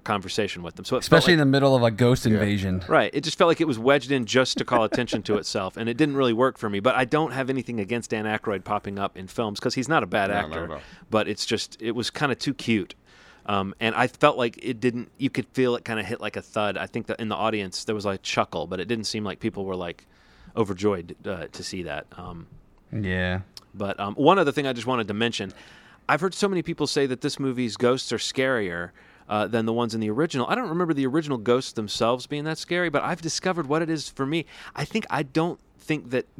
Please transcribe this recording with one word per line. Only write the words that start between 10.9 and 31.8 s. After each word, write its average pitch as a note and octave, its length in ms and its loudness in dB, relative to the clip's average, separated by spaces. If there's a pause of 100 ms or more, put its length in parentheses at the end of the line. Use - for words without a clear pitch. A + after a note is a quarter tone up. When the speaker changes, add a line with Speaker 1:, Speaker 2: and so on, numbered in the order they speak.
Speaker 1:
But G#2+ 180 2
it's - 180 -4
just, - 340 -4
it A2+ 140 -4
was A#2 160 -4
kinda C#3 240 0
too C#3 200 -4
cute. G#2 400 -2 (500)
Um, G2 360 -2
and A2+ 160 2
I B2 100 4
felt C3+ 320 2
like A#2+ 240 0
it A#2+ 180 -6
didn't, B2 380 -2
you C3+ 100 -2
could - 240 -4
feel B2 220 2
it - 100 -6
kinda A2 200 -4
hit G#2+ 160 -6
like G#2 160 -6
a G2 60 -6
thud. G#2 340 -2
I E2 100 -4
think A2+ 220 -6
that - 100 -4
in A2+ 100 -4
the G#2 60 -2
audience G#2 500 -2
there A2 100 -2
was G#2 120 -4
a G2 120 0
chuckle, F2 500 -2
but F#2 100 -4
it F#2 80 -4
didn't A2+ 200 -2
seem G#2+ 180 -4
like F#2+ 160 -6
people G2+ 240 -4
were, F#2+ 100 -4
like, F2 320 -8 (500)
overjoyed, F#2+ 600 0 (100)
uh, F2 240 -6
to - 140 -14
see F#2 180 -8
that. D2+ 240 -8 (100)
Um, F2 300 -14 (460)
Speaker 2:
Yeah. F#2 480 0 (340)
Speaker 1:
but, G2 240 -4
um, G2+ 160 -4
one D#3+ 240 6
other C#3+ 140 4
thing C#3+ 160 -2
I C3 40 -2
just A#2 140 -6
wanted A#2+ 220 0
to G#2 60 -2
mention, A2 380 -2 (560)
I've D3 120 2
heard F3+ 140 -2
so G#3 140 0
many F3+ 140 0
people D3+ 240 -2
say C#3 200 2
that B2 140 -2
this D3 200 -4
movie's B2+ 360 -2
ghosts B2 360 2
are A2 60 -2
scarier, G2+ 720 -2 (380)
uh, G#2 200 2
than A2+ 180 0
the A2+ 60 0
ones A#2 220 0
in A2+ 60 -2
the G#2+ 100 0
original. C3+ 380 0
I E3+ 60 0
don't A#3 140 -4
remember E3 260 0
the C3+ 120 0
original C#3+ 320 -2
ghosts A#2+ 340 2
themselves A#2 540 0